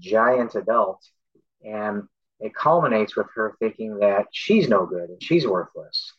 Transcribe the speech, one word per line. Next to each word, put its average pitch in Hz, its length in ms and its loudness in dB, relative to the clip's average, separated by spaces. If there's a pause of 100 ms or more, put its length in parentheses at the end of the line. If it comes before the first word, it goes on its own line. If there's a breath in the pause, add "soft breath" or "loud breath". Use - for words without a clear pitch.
giant 113 560 2
adult, 110 440 0 (640)
and 107 400 -6 (380)
it 107 140 -8
culminates 139 640 2
with 104 180 -2
her 110 240 -4
thinking 110 400 -6
that 101 320 4
she's 202 380 2
no 95 180 2
good 87 240 -6
and 90 100 -18
she's 165 240 2
worthless. 90 760 -6